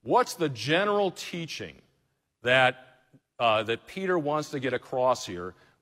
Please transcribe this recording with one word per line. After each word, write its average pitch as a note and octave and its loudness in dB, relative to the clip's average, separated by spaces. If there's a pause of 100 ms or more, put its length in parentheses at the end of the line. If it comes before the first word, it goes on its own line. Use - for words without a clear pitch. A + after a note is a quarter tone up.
What's F#3+ 2
the E3 0
general F3 0
teaching A2 -12 (640)
that, B2+ 2 (400)
uh, A2+ 4
that A2+ -4
Peter F#3 -2
wants D3 -2
to D3 -6
get B2+ -2
across B2+ 0
here F2+ -10 (260)